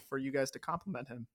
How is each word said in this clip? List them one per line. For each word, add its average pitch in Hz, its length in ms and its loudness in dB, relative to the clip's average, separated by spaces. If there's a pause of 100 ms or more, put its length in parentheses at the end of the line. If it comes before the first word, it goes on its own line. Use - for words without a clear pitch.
for 139 100 0
you 135 120 0
guys 135 220 4
to - 80 -6
compliment 160 480 -2
him. 120 260 -6